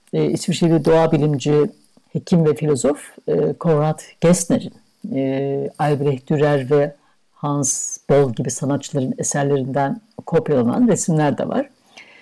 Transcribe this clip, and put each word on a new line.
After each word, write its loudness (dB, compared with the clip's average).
e, 0
İsviçreli 0
doğa 4
bilimci, 2
hekim 2
ve 2
filozof, 0
e, 0
Konrad 0
Gessner'in, 2
e, -2
Albrecht 0
Dürer 2
ve 2
Hans -4
Boll 4
gibi -6
sanatçıların -4
eserlerinden -2
kopyalanan 0
resimler 0
de -4
var. -4